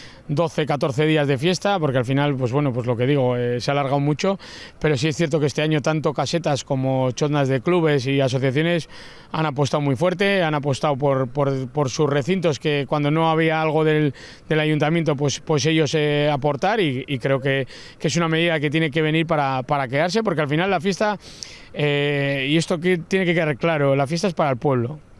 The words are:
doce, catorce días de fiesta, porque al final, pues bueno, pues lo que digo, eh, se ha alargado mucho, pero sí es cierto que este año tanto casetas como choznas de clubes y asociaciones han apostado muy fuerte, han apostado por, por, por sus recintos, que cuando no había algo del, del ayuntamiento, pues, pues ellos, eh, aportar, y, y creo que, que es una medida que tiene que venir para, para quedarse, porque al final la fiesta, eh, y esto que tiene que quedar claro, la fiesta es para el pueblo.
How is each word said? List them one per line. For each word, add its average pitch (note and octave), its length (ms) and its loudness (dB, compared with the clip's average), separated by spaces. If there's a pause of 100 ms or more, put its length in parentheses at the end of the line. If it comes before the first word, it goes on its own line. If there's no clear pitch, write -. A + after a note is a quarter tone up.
(280)
doce, D#3 380 -2
catorce C#3+ 400 0
días D#3 220 2
de C#3 100 2
fiesta, F#3 400 0
porque C3+ 220 0
al A#2+ 60 0
final, C#3 300 0
pues B2+ 160 -2
bueno, C#3+ 220 0
pues A#2 140 -4
lo B2 100 0
que B2 80 0
digo, B2+ 320 2
eh, A#2+ 240 -2
se - 80 -4
ha C#3+ 40 0
alargado C#3 260 0
mucho, D3+ 400 0 (400)
pero D3+ 180 2
sí C3+ 100 0
es D3+ 80 -2
cierto D#3+ 240 0
que C#3+ 60 2
este D3 160 -2
año D3+ 220 0
tanto D#3 300 0
casetas D3+ 500 -2
como C3 480 0
choznas C#3+ 360 0
de C3 140 0
clubes D#3 460 2
y C#3 140 2
asociaciones C3+ 680 0 (420)
han D#3 140 -2
apostado D3 360 -2
muy C#3 140 0
fuerte, F#3 460 2
han D#3 140 0
apostado C#3+ 400 -2
por, C3+ 320 0
por, C3+ 400 -2
por C#3 240 -2
sus D3+ 180 0
recintos, D3+ 480 0
que C#3+ 320 -2
cuando D3 220 0
no E3 180 2
había D#3+ 320 2
algo D#3 220 0
del, D3+ 320 2 (340)
del D#3 100 2
ayuntamiento, D#3 560 0
pues, C#3 260 -2
pues D3 260 0
ellos, D#3+ 260 2
eh, D3 400 2
aportar, D3+ 460 0
y, C#3 260 0
y C3+ 140 -4
creo C3+ 200 0
que, C3+ 280 0 (320)
que - 80 -2
es C#3+ 80 -2
una E3+ 120 2
medida D#3+ 320 2
que C#3+ 120 0
tiene D#3+ 180 2
que D#3 140 0
venir D#3 240 2
para, C#3 340 0
para C#3 260 -2
quedarse, E3+ 360 0
porque E3+ 180 0
al C#3+ 80 -2
final E3+ 220 0
la F3 100 0
fiesta, G3+ 380 0 (520)
eh, C#3+ 800 0
y D#3 80 4
esto E3 220 0
que F3+ 180 2
tiene F#3+ 280 -2
que E3+ 100 2
quedar D3+ 220 0
claro, C#3+ 380 2
la C#3 120 2
fiesta E3 200 -2
es E3+ 60 -2
para D#3 160 0
el C3 80 0
pueblo. C3 420 0 (200)